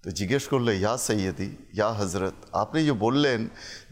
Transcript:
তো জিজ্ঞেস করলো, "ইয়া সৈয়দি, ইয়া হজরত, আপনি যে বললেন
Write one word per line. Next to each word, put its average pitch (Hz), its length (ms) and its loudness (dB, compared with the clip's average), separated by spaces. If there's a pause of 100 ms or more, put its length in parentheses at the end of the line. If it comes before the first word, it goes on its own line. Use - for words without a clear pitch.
তো 95 80 -8
জিজ্ঞেস 101 360 0
করলো, 123 240 2
"ইয়া 104 260 2
সৈয়দি, 101 580 0 (180)
ইয়া 107 200 2
হজরত, 95 400 -2 (180)
আপনি 110 340 0
যে 147 60 4
বললেন 120 580 2 (420)